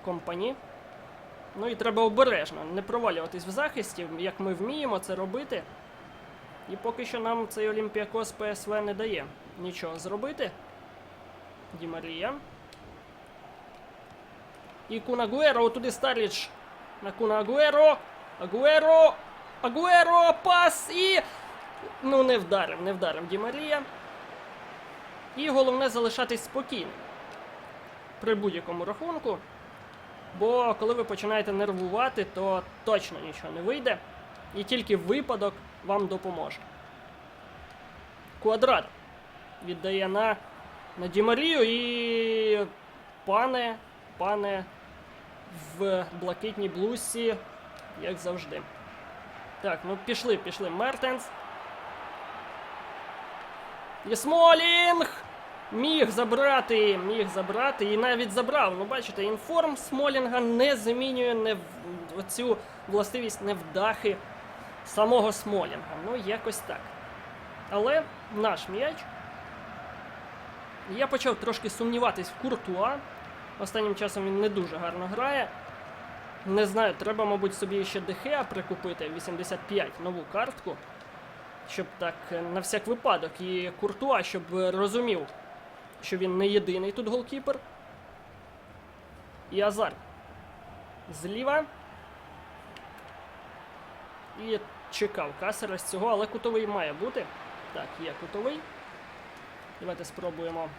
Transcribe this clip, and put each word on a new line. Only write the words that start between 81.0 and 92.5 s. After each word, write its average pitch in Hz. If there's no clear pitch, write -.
Щоб -
так, 170
е, 170
на 175
всяк 208
випадок. 220
І 180
Куртуа, 202
щоб, 180
е, 185
розумів, 196
що -
він 185
не 196
єдиний 196
тут 220
голкіпер. 262
І 190
Азар. 208
Зліва. 240